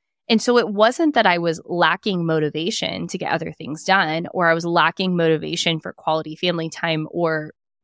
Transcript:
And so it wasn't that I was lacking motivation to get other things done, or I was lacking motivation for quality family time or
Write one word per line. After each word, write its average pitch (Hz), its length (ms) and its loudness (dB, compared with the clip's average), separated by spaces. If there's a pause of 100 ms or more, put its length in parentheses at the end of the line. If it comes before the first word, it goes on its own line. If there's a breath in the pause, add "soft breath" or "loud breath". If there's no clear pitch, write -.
(280)
And 226 120 4
so 240 180 4
it 202 100 2
wasn't 240 460 2
that 220 120 4
I 175 120 2
was 170 260 -2
lacking 175 600 0
motivation 160 840 -2
to 185 100 -8
get 160 140 -4
other 170 200 -4
things - 320 -12
done, 175 480 2
or 175 160 2
I 165 60 4
was 165 100 -4
lacking 175 520 2
motivation 160 640 0
for - 120 -12
quality 160 440 -4
family 170 340 -2
time 156 400 -4
or 160 420 -2 (320)